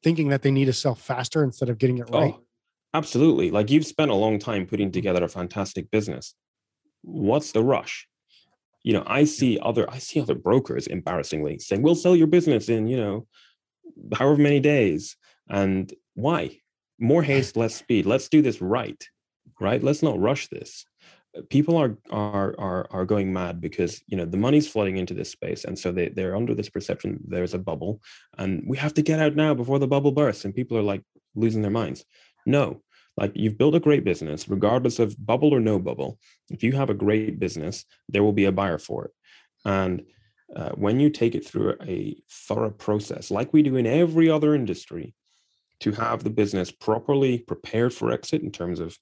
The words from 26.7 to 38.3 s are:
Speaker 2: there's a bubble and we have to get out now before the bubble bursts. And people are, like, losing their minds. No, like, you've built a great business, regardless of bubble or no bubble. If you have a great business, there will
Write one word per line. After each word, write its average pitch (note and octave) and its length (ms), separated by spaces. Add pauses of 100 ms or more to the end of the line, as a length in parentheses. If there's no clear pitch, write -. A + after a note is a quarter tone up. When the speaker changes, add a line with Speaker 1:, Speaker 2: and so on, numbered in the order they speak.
Speaker 2:
there's F2+ 300
a F#2+ 40
bubble F2+ 420 (360)
and F#2+ 300
we C3 120
have D3 160
to D#3 80
get D#3 180
out D3 160
now D3+ 180
before C3 240
the C#3 80
bubble C#3 240
bursts. C3+ 340
And G2+ 100
people - 220
are, A2 60
like, G2 200 (320)
losing A2 280
their G2+ 80
minds. G2+ 340 (400)
No, C3+ 380 (340)
like, G2+ 180
you've G#2+ 240
built D3+ 180
a E3 40
great D3 240
business, D#2+ 440
regardless A#2 500
of G#2+ 260
bubble C#3+ 300
or B2+ 60
no A2 180
bubble. F2+ 400 (320)
If - 140
you A#2+ 80
have C3+ 180
a G#2 40
great G#2+ 440
business, E2+ 460 (240)
there G2+ 160
will G#2 80